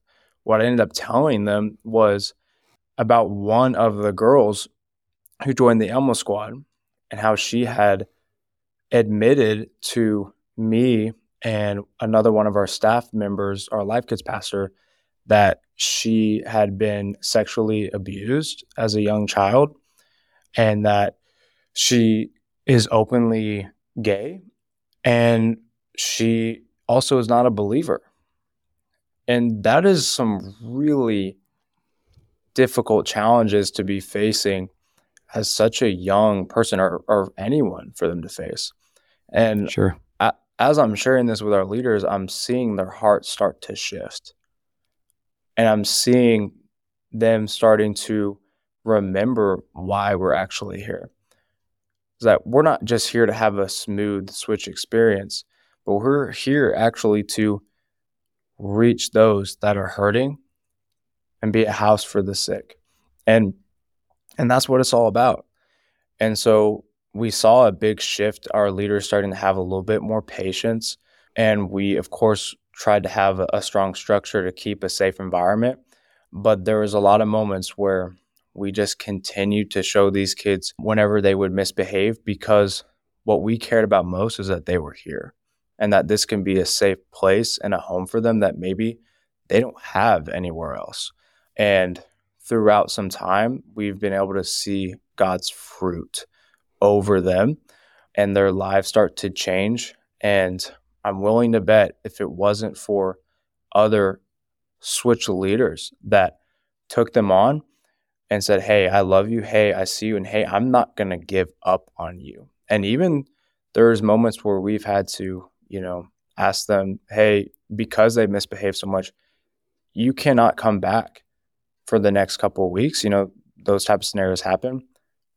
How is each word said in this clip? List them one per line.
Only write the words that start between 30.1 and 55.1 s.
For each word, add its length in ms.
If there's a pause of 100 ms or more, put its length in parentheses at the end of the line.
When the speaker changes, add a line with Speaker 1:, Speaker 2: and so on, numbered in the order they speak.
Speaker 1:
really 720 (1200)
difficult 520
challenges 640
to 120
be 160
facing 680 (640)
as 160
such 320
a 80
young 560
person 340
or, 260
or 300
anyone 580
for 140
them 140
to 60
face. 440 (580)
And 400
Speaker 2:
Sure. 280 (200)
Speaker 1:
a-, 140 (260)
as 200
I'm 160
sharing 320
this 160
with 100
our 140
leaders, 380
I'm 240
seeing 480
their 140
hearts 380
start 340
to 140
shift. 560 (1300)
And 100
I'm 160
seeing 680 (600)
them 360
starting 460
to 440 (460)
remember 760 (140)
why 420
we're 180
actually 480
here. 300 (1080)
Is 40
that 220
we're 160
not 220
just 260
here 160
to 60
have 260
a 100
smooth 640
switch 380
experience, 760 (400)